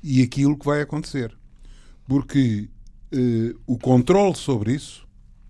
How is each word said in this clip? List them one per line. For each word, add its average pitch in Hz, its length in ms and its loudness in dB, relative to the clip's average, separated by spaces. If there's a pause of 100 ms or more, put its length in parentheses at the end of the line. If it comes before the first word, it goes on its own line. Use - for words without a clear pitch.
e 131 200 2
aquilo 139 360 2
que 143 80 -12
vai 147 160 0
acontecer. 143 540 -6 (720)
Porque, 127 600 0 (420)
eh, 120 420 0 (140)
o 123 100 -2
controle 156 580 2
sobre 113 380 -4
isso - 320 -10 (440)